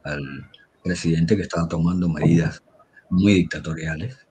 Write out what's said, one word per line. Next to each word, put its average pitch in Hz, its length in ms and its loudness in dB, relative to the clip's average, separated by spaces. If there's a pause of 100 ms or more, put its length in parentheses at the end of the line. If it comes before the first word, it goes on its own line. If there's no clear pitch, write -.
al 69 440 -10 (340)
presidente 85 540 0
que 92 60 -2
estaba 85 260 -2
tomando 85 400 0
medidas 82 540 2 (480)
muy 95 240 4
dictatoriales 80 800 -4 (140)